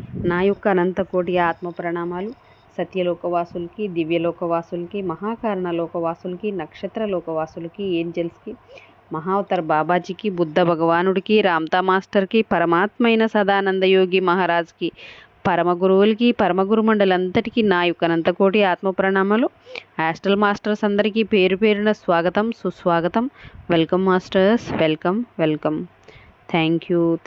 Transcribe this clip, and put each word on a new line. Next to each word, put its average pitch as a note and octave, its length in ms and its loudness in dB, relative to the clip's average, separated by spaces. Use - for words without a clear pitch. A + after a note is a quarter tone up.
నా F3 180 0
యొక్క G3+ 260 0
అనంత F#3 320 0
కోటి F3+ 380 -2
ఆత్మ E3+ 300 -2
ప్రణామాలు. F3 840 -8
సత్యలోకవాసులకి, F3 1080 -4
దివ్యలోకవాసులకి, E3+ 1120 -4
మహాకారణ F#3+ 680 -6
లోకవాసులకి, E3+ 840 -6
నక్షత్ర F#3+ 520 -8
లోకవాసులకి, E3 800 -6
ఏంజల్స్కి, E3+ 720 -6
మహావతార్ F#3 480 -4
బాబాజీకి, E3+ 680 -2
బుద్ధ E3+ 300 -2
భగవానుడికి, F3 800 2
రామ్తా F3 400 0
మాస్టర్కి, F#3+ 640 0
పరమాత్మైన G#3 840 2
సదానంద G3 560 0
యోగి F#3+ 380 4
మహారాజ్కి, F3 720 0
పరమ F3 340 0
గురువులకి, G#3 500 4
పరమ F#3+ 300 2
గురు G#3+ 200 2
మండలంతటికీ G3+ 800 2
నా F3+ 220 2
యొక్క E3+ 200 0
అనంత E3 260 2
కోటి G3 320 2
ఆత్మ F#3+ 280 0
ప్రణామాలు. G3 600 2
ఆస్ట్రల్ E3 360 0
మాస్టర్స్ G#3 480 0
అందరికీ G#3 380 0
పేరు F#3+ 340 2
పేరున G#3+ 360 2
స్వాగతం, F3+ 600 0
సుస్వాగతం. F3 800 -2
వెల్కమ్ F3 360 2
మాస్టర్స్, F#3+ 680 2
వెల్కమ్, F3 520 0
వెల్కమ్. D#3 480 -2
Thank D#3+ 240 0
you, E3+ 340 0